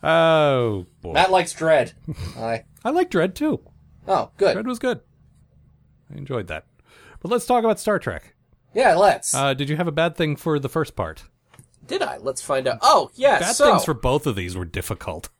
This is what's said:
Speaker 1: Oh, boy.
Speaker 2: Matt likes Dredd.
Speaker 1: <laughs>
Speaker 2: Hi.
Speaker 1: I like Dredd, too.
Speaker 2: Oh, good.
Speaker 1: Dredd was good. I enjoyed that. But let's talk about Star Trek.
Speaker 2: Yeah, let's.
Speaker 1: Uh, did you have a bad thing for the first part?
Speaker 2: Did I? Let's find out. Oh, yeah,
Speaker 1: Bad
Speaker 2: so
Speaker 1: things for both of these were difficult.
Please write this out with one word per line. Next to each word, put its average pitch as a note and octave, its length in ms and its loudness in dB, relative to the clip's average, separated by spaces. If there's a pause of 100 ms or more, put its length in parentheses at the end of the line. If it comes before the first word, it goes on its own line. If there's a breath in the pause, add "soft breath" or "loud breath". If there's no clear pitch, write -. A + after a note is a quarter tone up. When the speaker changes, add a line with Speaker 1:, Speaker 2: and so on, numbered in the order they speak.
Speaker 1:
Oh, D3 800 2 (160)
boy. E2+ 120 -10
Speaker 2:
Matt F#3 180 4
likes F3+ 240 2
Dredd. D#3 380 2 (220)
Speaker 1:
<laughs> - 200 -10
Speaker 2:
Hi. A2+ 300 -4 (200)
Speaker 1:
I A3+ 60 0
like F4 180 0
Dredd, F#3 240 0
too. D4 280 -2 (460)
Speaker 2:
Oh, F#3 300 0
good. F#3+ 180 2
Speaker 1:
Dredd G#3+ 120 -6
was B3+ 100 -6
good. B3 220 -4 (1120)
I F#2+ 40 -16
enjoyed A2+ 300 -8
that. D#2 180 -10 (560 soft breath)
But F3+ 100 -6
let's A#3 160 -2
talk B3 160 2
about A3 160 0
Star G#3 180 -2
Trek. - 380 -10 (400)
Speaker 2:
Yeah, A3 180 4
let's. F3+ 400 2
Speaker 1:
Uh, C#3 220 0
did C#3 140 -6
you D3+ 80 -2
have E3+ 100 -2
a E3 60 -4
bad E3 220 0
thing D3+ 200 -2
for D3+ 240 -2
the C3+ 100 -6
first - 260 -6
part? D#2+ 280 -8 (640)
Speaker 2:
Did G4 160 -4
I? - 140 -8
Let's - 260 -6
find C3+ 240 -2
out. - 160 -2
Oh, A#3+ 320 6
yeah, B3+ 240 4
Speaker 1:
Bad F3+ 160 0
Speaker 2:
so - 160 6
Speaker 1:
things F3 140 2
for D#3 100 0
both C3 320 0
of A#2 80 -2
these F2 200 -6
were F2+ 100 -6
difficult. - 640 -10 (100)